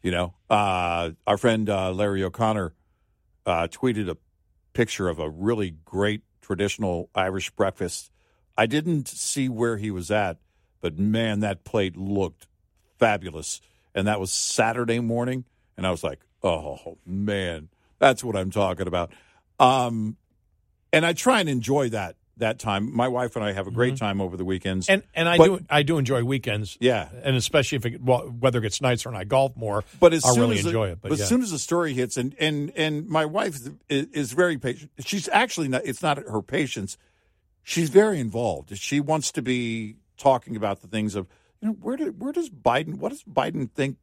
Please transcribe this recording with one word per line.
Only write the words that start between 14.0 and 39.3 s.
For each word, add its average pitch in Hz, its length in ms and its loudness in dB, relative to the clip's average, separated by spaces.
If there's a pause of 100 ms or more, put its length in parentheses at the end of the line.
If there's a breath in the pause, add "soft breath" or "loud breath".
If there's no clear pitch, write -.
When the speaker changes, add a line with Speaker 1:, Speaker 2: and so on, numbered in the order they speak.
Speaker 1:
that 104 140 0
was 92 120 -4
Saturday 117 680 0
morning, 120 440 -2 (320)
and 92 100 -4
I 92 40 2
was 85 140 -4
like, 71 160 -6 (220)
"Oh, 78 640 -4
man, 92 640 -4 (300)
that's 135 240 4
what 113 140 -4
I'm 95 140 -2
talking 92 360 0
about." 87 240 -2 (480 soft breath)
Um, 120 580 4 (760)
and 156 120 4
I 170 80 2
try 233 280 2
and 170 80 0
enjoy 131 420 0
that 98 260 -6 (220)
that 113 200 0
time. 104 360 -2
My 123 140 2
wife 123 280 -2
and 110 80 -2
I 104 80 -2
have 95 140 -4
a 98 40 -10
great 123 240 2
Speaker 2:
Mm-hmm. 127 100 -4
Speaker 1:
time 98 160 0
over 90 160 -4
the 90 80 -4
weekends. 92 440 -2
Speaker 2:
And, 98 140 4 (120)
and 165 140 0
I 170 100 4
Speaker 1:
But 160 80 12
Speaker 2:
do, 190 240 2
I 147 120 4
do 156 160 2
enjoy 127 260 0
weekends. 110 560 -4
Speaker 1:
Yeah. 113 280 2 (140)
Speaker 2:
And 135 140 2
especially 139 400 2
if 123 100 -4
it, 117 160 -6
well, 123 260 2 (120)
weather 123 200 2
gets 107 200 -4
nicer 127 280 0
and 117 100 -8
I 95 60 -6
golf 131 320 2
more, 107 280 -2 (160 loud breath)
Speaker 1:
But 170 140 12
as 143 100 0
Speaker 2:
I'll 127 100 8
Speaker 1:
soon 117 80 6
Speaker 2:
really 117 160 4
Speaker 1:
as - 60 0
the, 107 60 0
Speaker 2:
enjoy 107 200 0
it. 87 100 -10
But 98 100 -10
Speaker 1:
but 156 80 2
Speaker 2:
yeah. 104 60 0
Speaker 1:
as - 40 0
soon 254 140 4
as 214 80 -4
the 151 80 -4
story 165 360 0
hits, 123 220 -2
and, 131 220 -4
and, 151 380 -2
and 151 320 -2
my 156 160 0
wife 165 320 -4
is, 127 140 -12 (180)
is 143 440 -2
very 165 260 2
patient. 131 320 -6 (100)
She's 185 300 -4
actually 196 380 2
not, 127 160 0
it's - 180 -6
not 147 160 0
her 107 240 -4
patience. 117 540 -4 (680)
She's 165 280 -2
very 202 300 6
involved. 98 580 -2
She 143 220 0
wants 151 320 -2